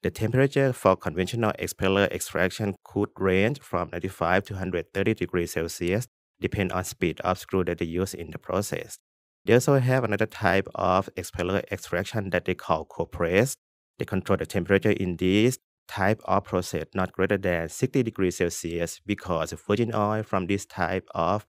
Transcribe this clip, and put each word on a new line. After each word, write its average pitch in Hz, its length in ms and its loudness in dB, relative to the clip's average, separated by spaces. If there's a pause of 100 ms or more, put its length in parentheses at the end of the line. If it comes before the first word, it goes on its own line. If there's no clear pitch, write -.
The 92 80 0
temperature 131 600 2
for 95 220 4
conventional 95 640 -2
expeller 95 540 2
extraction 92 720 -2
could 104 240 -2 (100)
range 98 420 2
from 87 300 -4
ninety-five 87 540 0
to 101 100 -10
hundred 90 380 -4
thirty 104 220 0
degrees 87 380 -2
Celsius, 87 540 -2 (320)
depend - 320 -2
on 92 140 -2
speed - 380 -4
of 90 160 0
screw 92 260 0
that 85 140 -2
they 87 80 -2
use 87 280 -2
in - 160 -10
the 82 80 -12
process. - 600 -4 (460)
They 110 100 6
also 139 240 6
have 127 260 2
another 104 220 0
type 95 500 2
of 92 400 2
expeller 90 460 -2 (100)
extraction 95 580 -4
that 87 140 0
they 90 100 -2
call 80 300 -2
cold - 260 -8
press. 87 460 2 (420)
They - 60 -4
control 95 320 0
the - 100 -4
temperature 98 460 2
in 90 240 0
this 101 420 4 (300)
type 101 380 0
of 95 180 2
process 87 400 -2 (100)
not 92 180 -2
greater 98 260 2
than 87 320 -2
sixty 127 340 0
degrees 95 320 0
Celsius 85 680 -2
because 87 480 -2 (140)
virgin 113 260 2
oil 107 300 0
from 95 240 -2
this 98 200 -2
type 90 480 -4
of 90 420 0